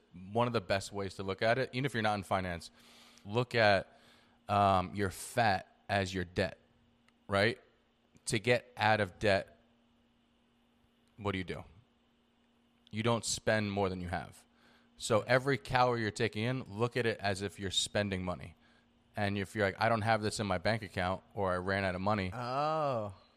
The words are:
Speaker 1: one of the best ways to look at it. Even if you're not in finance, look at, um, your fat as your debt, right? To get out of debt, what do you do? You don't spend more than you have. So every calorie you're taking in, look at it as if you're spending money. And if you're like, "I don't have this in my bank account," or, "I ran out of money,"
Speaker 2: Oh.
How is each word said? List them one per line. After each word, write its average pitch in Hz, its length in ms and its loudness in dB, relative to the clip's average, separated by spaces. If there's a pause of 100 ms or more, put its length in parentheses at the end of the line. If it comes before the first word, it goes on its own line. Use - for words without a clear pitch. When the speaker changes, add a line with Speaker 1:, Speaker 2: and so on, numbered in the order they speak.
(340)
Speaker 1:
one 117 140 2
of 120 60 -4
the 113 60 2
best 98 320 -2
ways 98 220 -6
to 101 100 -10
look 95 180 -4
at 113 160 4
it. 131 140 -2
Even 127 140 -2
if - 80 -4
you're 113 100 -2
not 107 120 2
in 98 80 -4
finance, 92 480 -4 (520)
look 117 320 -2
at, 104 320 6 (640)
um, 98 440 4
your 98 180 -2
fat 107 560 0 (200)
as 98 260 0
your 92 120 -2
debt, 87 320 -2 (720)
right? 101 280 4 (680)
To 117 140 0
get 117 260 2 (100)
out 107 260 4
of 92 180 -4
debt, 98 360 2 (1600)
what 101 140 -4
do 95 60 -2
you 95 60 -2
do? 85 200 -8 (1300)
You 110 120 -4
don't 117 220 0
spend 107 460 0
more 98 180 2
than 92 120 -6
you 87 80 -8
have. - 320 -8 (560)
So 104 300 2
every 131 300 2
calorie 123 440 2
you're 107 100 -2
taking 107 320 -2
in, 127 260 -4
look 107 280 -4
at 120 80 0
it 110 160 0
as 98 200 -2
if 101 180 -6
you're 98 120 -6
spending 98 520 -2
money. 90 320 -8 (600)
And 101 200 -2
if 98 180 -6
you're 104 100 2
like, 95 140 2
"I 110 100 4
don't 113 120 2
have 107 200 2
this 107 180 -2
in 104 80 -2
my 92 100 0
bank 104 240 0
account," 92 400 -4 (120)
or, 95 200 0
"I 90 40 0
ran 98 280 0
out 90 100 0
of 90 60 -4
money," 95 320 0
Speaker 2:
Oh. 127 800 -2 (240)